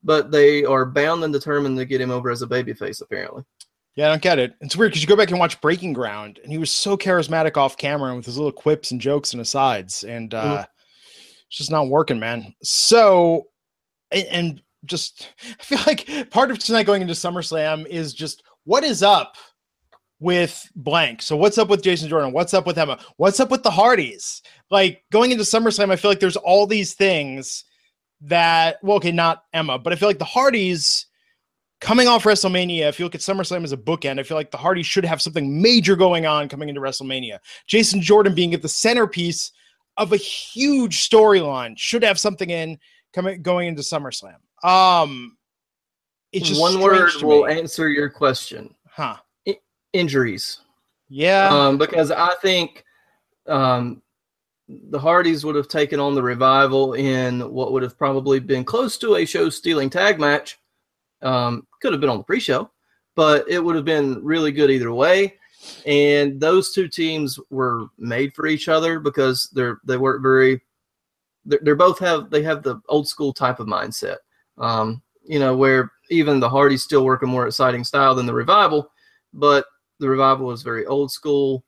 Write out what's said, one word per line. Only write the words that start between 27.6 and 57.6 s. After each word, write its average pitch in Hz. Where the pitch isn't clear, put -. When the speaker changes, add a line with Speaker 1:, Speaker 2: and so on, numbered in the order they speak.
Speaker 2:
that, 165
well, 196
okay, 175
not 165
Emma, 151
but 170
I -
feel 180
like 202
the 165
Hardys 208
coming 247
off 240
WrestleMania, 180
if 147
you 175
look 170
at 127
SummerSlam 180
as 143
a 139
bookend, 139
I 135
feel 156
like 151
the -
Hardys 175
should -
have 165
something 151
major 202
going 175
on 151
coming 147
into 139
WrestleMania. 131
Jason 208
Jordan 196
being 170
at 165
the 151
centerpiece 208
of 202
a 208
huge 247
storyline 156
should 233
have 202
something 190
in 160
coming, 185
going 175
into 156
SummerSlam. 127
Um, 170
it's 180
just 151
Speaker 1:
One 175
Speaker 2:
strange 190
Speaker 1:
word 185
Speaker 2:
to 147
Speaker 1:
will 147
Speaker 2:
me. 147
Speaker 1:
answer 160
your 147
question. -
Speaker 2:
Huh. 123
Speaker 1:
I-, 196
injuries. 135
Speaker 2:
Yeah. 185
Speaker 1:
Um, 139
because 156
I 175
think, 185
um, 127
the 143
Hardys 165
would 151
have 143
taken 147
on 143
the 131
Revival 131
in 127
what 127